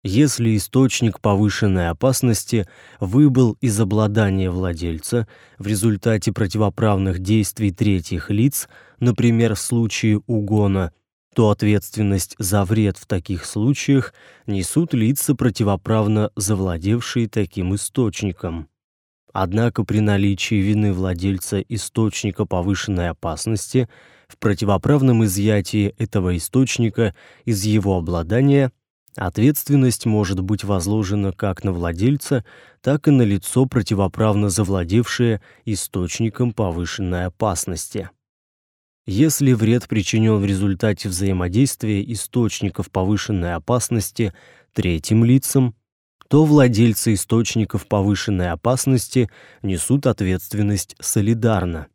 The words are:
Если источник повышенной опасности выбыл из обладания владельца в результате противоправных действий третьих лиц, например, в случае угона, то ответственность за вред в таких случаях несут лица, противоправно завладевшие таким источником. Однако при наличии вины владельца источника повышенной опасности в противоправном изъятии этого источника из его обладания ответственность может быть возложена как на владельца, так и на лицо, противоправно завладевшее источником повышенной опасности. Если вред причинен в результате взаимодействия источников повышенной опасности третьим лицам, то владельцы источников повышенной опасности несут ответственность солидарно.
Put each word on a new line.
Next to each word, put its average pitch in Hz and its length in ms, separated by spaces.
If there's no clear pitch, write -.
Если 117 480
источник 117 640
повышенной 98 680
опасности 117 800
выбыл 123 640
из 110 180
обладания 104 680
владельца 87 760
в 101 100
результате 107 640
противоправных 98 920
действий 104 500
третьих 92 580
лиц, 113 400
например, 117 540
в - 60
случае 113 680
угона, 101 680
то 110 140
ответственность 104 920
за 101 280
вред 104 320
в - 80
таких 92 400
случаях 135 680
несут 107 460
лица, 127 420
противоправно 107 1000
завладевшие 101 920
таким 98 480
источником. 95 920
Однако 104 520
при 104 160
наличии 101 560
вины 104 360
владельца 92 680
источника 107 840
повышенной 90 640
опасности 123 800
в - 80
противоправном 113 880
изъятии 101 720
этого 90 400
источника 117 800
из 104 180
его 101 320
обладания 110 760
ответственность 127 920
может 101 340
быть 95 240
возложена 98 680
как 95 320
на 98 80
владельца, 95 720
так 143 260
и 151 60
на 127 100
лицо, 104 420
противоправно 104 840
завладевшее 101 920
источником 107 880
повышенной 90 760
опасности. 92 840
Если 135 460
вред 113 340
причинен 110 540
в 101 40
результате 98 640
взаимодействия 98 920
источников 104 800
повышенной 92 640
опасности 117 800
третьим 98 520
лицам, 127 520
то 151 180
владельцы 120 720
источников 110 720
повышенной 98 640
опасности 123 800
несут 117 460
ответственность 101 880
солидарно. 101 960